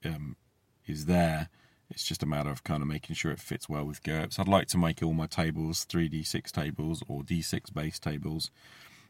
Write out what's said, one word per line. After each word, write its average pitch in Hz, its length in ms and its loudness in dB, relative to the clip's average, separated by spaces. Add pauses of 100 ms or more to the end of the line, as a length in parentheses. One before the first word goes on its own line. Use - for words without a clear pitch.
um, 73 320 -6 (500)
is 76 200 -6
there. 82 420 4 (420)
It's - 140 -8
just - 200 -2
a - 20 0
matter 73 240 0
of 69 140 -6
kinda 76 220 0
making 76 300 -4
sure 78 160 0
it 69 80 -6
fits - 300 -8
well 73 160 -2
with 73 180 -8
gerps. 78 360 -2
I'd 92 80 2
like 95 220 8
to - 80 2
make 82 260 4
all 80 100 2
my 80 140 2
tables 80 580 0
three 85 240 2
D 78 140 -2
six - 280 -4
tables 78 560 -2
or 69 160 -6
D 85 180 2
six - 280 -4
base 80 300 -4
tables, 78 520 -4 (580)